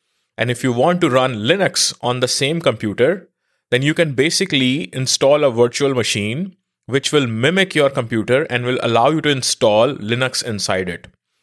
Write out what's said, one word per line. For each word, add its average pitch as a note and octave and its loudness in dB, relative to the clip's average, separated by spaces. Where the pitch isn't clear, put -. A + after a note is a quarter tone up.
and A#2+ 0
if A#2+ -6
you C3 2
want E3+ 2
to D#3+ 2
run B2+ 2
Linux C#3+ 0
on B2+ -2
the B2 0
same D#3 -2
computer, A#2+ 0
then B2+ 2
you D3 2
can D#3+ 0
basically C#3+ 0
install C#3 2
a C#3 4
virtual B2 2
machine A#2+ -4
which C3+ -2
will C#3+ 2
mimic D#3 0
your C#3+ 2
computer A#2+ 0
and B2 -4
will B2 -2
allow A#2 4
you D#3+ 0
to D3 -2
install B2+ 2
Linux A#2+ -4
inside F#2+ -4
it. E2+ -12